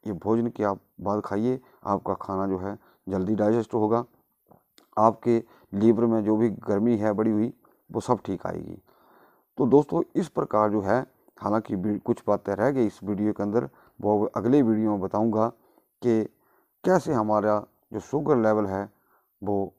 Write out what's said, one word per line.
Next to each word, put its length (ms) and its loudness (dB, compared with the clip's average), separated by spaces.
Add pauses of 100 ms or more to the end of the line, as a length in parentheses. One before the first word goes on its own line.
ये 120 -6
भोजन 320 0
की 160 -6
आप 160 -2 (220)
बाद 200 -2
खाइए, 380 -2 (260)
आपका 300 -2
खाना 320 -6
जो 120 -2
है 180 -10 (300)
जल्दी 280 -2
डाइजेस्ट 380 0
होगा, 300 0 (960)
आपके 460 2 (300)
लीवर 320 4
में 180 2
जो 140 2
भी 120 2 (180)
गर्मी 300 2
है 160 0
बढ़ी 180 0
हुई 200 0 (380)
वो 120 -4
सब 240 0
ठीक 220 -6
आएगी। 300 -8 (800)
तो 100 2
दोस्तों, 340 4 (140)
इस 140 0
प्रकार 420 0
जो 100 0
है, 180 0 (380)
हालांकि 380 -2
भी 240 -2
कुछ 280 -4
बातें 280 0
रह 160 0
गई 160 0
इस 160 -8
वीडियो 300 -2
के 100 -6
अंदर, 260 -2 (300)
वो 280 0
अगले 340 2
वीडियो 300 2
में 100 -2
बताऊंगा 460 0 (540)
कि 220 2 (600)
कैसे 300 2
हमारा 460 0 (340)
जो 80 -6
शुगर 360 0
लेवल 300 2
है 220 -4 (520)
वो 380 -4